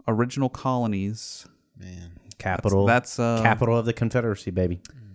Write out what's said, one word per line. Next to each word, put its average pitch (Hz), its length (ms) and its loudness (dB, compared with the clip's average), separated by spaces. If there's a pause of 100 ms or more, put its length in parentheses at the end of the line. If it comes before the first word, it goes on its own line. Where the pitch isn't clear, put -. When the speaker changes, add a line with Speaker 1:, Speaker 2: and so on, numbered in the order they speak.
Speaker 1:
original 123 420 2
colonies. 110 1000 -4 (300)
Speaker 2:
Man. 90 420 -18 (180)
Speaker 3:
Capital. 98 480 2
Speaker 1:
That's, 120 300 2
that's, 117 240 0
uh, 113 40 0
Speaker 3:
Capital 113 340 4
of 113 80 0
the 113 80 0
Confederacy, 113 580 -2
baby. 90 300 0 (340)